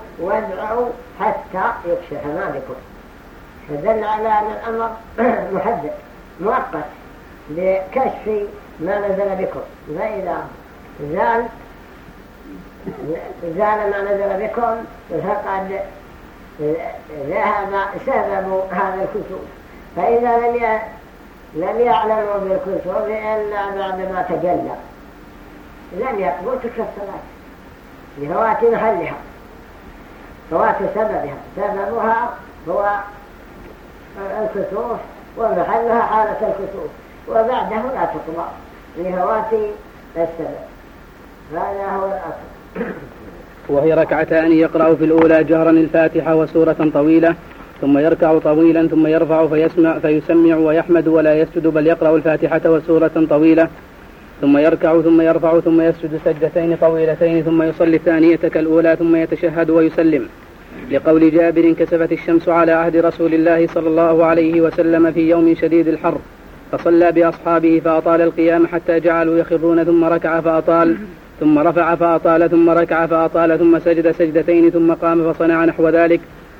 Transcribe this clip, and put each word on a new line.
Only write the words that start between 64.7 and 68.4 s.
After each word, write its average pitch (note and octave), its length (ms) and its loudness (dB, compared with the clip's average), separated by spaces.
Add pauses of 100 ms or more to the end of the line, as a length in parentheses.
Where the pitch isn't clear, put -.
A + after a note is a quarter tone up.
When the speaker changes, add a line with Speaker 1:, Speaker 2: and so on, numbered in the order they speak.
Speaker 2:
في E3 180 0
يوم E3 260 4
شديد E3 320 2
الحر، D#3+ 300 -2 (540)
فصلى E3+ 400 4
بأصحابه E3 760 2
فأطال E3 360 2
القيام E3 460 2